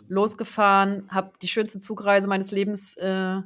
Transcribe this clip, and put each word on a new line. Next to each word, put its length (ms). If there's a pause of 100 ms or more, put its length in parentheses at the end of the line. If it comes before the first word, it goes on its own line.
losgefahren, 1040
hab 300
die 80
schönste 300
Zugreise 500
meines 220
Lebens, 460
äh, 500